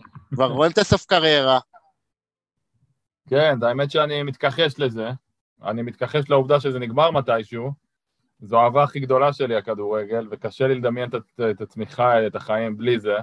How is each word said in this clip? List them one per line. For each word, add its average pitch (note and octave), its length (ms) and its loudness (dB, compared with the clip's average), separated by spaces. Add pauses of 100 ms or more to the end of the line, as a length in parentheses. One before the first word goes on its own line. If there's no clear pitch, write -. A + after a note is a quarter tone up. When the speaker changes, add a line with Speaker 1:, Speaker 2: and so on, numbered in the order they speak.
(340)
Speaker 1:
כבר C3 120 0
רואים C3+ 260 2
את E3 60 -10
הסוף G3+ 280 2
קריירה. D3 540 4 (1700)
Speaker 2:
כן, C#3+ 320 4
האמת C3 300 0
שאני D3 320 0
מתכחש C#3+ 560 -2
לזה. A2+ 300 -4 (540)
אני A2 180 -4
מתכחש B2 480 -4
לעובדה C#3 300 4
שזה C3 200 -4
נגמר C3 320 0
מתישהו. A#2+ 600 -2 (680)
זו A2 180 0
האהבה A#2+ 240 6
הכי C#3+ 160 -2
גדולה C3+ 340 2
שלי, B2 220 -2
הכדורגל, G#2+ 760 -4
וקשה A2 360 -4
לי C3+ 80 2
לדמיין B2 340 -4
את, A#2+ 320 -10 (100)
את G2+ 100 -8
עצמי G#2+ 240 -10
חי, A#2+ 420 2
את G2+ 80 -6
החיים A2 420 -4
בלי A#2 220 0
זה. G#2 240 -2